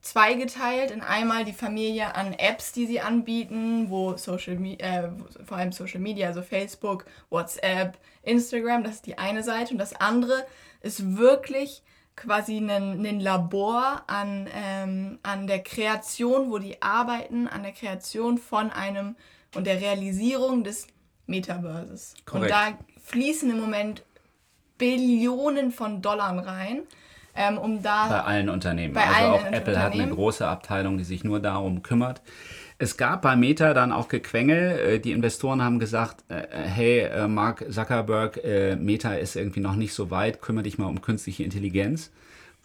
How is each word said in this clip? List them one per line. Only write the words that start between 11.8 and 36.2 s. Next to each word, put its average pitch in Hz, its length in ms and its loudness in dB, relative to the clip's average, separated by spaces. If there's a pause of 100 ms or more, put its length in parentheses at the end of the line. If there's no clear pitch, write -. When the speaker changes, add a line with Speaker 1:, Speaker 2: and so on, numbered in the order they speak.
Speaker 1:
quasi 214 420 -2
ein, 214 120 -2
ein 202 480 -2
Labor 196 880 0
an, 202 480 -4
ähm, 196 680 -4
an 196 240 -4
der 190 140 0
Kreation, 240 920 0
wo 214 80 -4
die 196 240 -8
arbeiten, 233 680 -2
an - 140 -8
der 196 100 -10
Kreation 220 640 -4
von 214 340 0
einem 196 460 -6 (380)
und 185 120 -4
der 185 140 2
Realisierung 208 840 0
des 208 220 -8 (400)
Metaverses. 175 880 -8 (120)
Speaker 2:
Korrekt. - 180 -2
Speaker 1:
Und 208 60 2
da 208 280 0 (240)
fließen 277 480 0
im 226 80 0
Moment 214 460 -2 (720)
Billionen 254 960 2
von 208 300 -6
Dollar 202 340 0 (100)
rein, 190 360 -6 (540)
ähm, 202 220 2
um 214 240 -2
da 208 260 2
Speaker 2:
Bei 104 140 2
allen 101 260 2
Unternehmen. 85 460 -2
Speaker 1:
Bei 214 120 4
Speaker 2:
Also - 80 4
Speaker 1:
allen - 180 6
Speaker 2:
auch 101 140 8
Speaker 1:
Unter-, - 100 -2
Speaker 2:
Apple 107 200 2
hat 92 80 4
eine 101 100 2
Speaker 1:
Unternehmen. 127 220 0
Speaker 2:
große 107 300 2
Abteilung, 95 520 -2
die 90 60 -2
sich 90 200 -6
nur 104 160 0
darum 95 420 0
kümmert. 123 400 0 (560)
Es - 180 -2
gab 143 260 2
bei 131 120 6
Meta 151 400 6
dann 123 180 6
auch - 160 -2
Gequengel. 160 720 2
Äh, 107 220 4
die 117 120 -2
Investoren 123 500 0
haben 120 180 2
gesagt, 113 480 -2